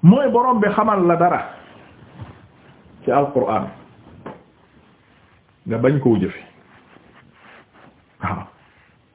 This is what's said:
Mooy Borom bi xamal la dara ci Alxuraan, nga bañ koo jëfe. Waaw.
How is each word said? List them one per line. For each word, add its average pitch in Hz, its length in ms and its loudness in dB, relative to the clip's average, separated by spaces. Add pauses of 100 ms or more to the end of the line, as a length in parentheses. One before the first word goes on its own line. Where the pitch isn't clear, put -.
Mooy 247 280 6
Borom 240 280 0
bi 202 100 0
xamal 208 380 0
la 170 80 2
dara 170 260 0 (1600)
ci 127 80 -2
Alxuraan, 135 560 -2 (2000)
nga 113 120 -6
bañ 135 220 2
koo 117 180 2
jëfe. 95 220 -4 (1800)
Waaw. - 260 -8 (680)